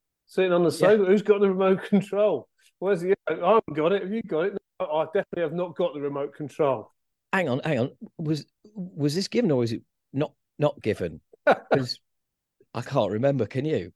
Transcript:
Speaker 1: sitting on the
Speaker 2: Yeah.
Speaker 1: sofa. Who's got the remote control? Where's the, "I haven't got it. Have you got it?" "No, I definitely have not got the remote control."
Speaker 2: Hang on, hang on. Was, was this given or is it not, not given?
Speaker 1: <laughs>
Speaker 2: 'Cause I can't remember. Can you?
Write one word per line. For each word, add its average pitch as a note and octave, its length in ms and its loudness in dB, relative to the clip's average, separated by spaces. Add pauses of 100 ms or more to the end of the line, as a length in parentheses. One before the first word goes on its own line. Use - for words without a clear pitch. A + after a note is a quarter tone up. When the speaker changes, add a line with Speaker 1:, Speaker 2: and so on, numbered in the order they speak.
(260)
Speaker 1:
sitting F#3 260 0
on F3 100 4
the E3 80 4
Speaker 2:
Yeah. C#3 60 -6
Speaker 1:
sofa. G3+ 300 6
Who's G3 160 4
got G3+ 180 4
the G3+ 80 4
remote F#3+ 360 2
control? G3 640 0 (300)
Where's F3+ 220 0
the, F#3 140 0 (140)
"I D#3 40 -2
haven't F3+ 420 2
got D#3 180 2
it. G3 100 0
Have F#3 100 -8
you A3+ 100 -6
got E3 200 -4
it?" G3+ 160 -4 (200)
"No, F#3 80 -6
I D3+ 200 -2
definitely F3 360 -4
have D#3 120 -4
not F3 200 -6
got F3 200 -2
the D3 60 -8
remote C#3+ 340 -6
control." C3+ 580 -4 (400)
Speaker 2:
Hang F#3 160 0
on, B2+ 120 -2
hang D3+ 180 -2
on. B2+ 120 -2 (280)
Was, D#3 280 -4 (280)
was D#3 400 -4
this G3 140 -4
given A3 220 0
or B2 140 2
is A#2 80 -2
it G#2 100 -8 (300)
not, C#3 200 -4 (260)
not D3 220 0
given? F#2+ 400 -4 (120)
Speaker 1:
<laughs> - 140 -4 (260)
Speaker 2:
'Cause C3 260 -2 (760)
I A#2 80 -6
can't A#2 280 0
remember. A#2+ 360 0
Can C3 180 -6
you? G#2+ 320 -4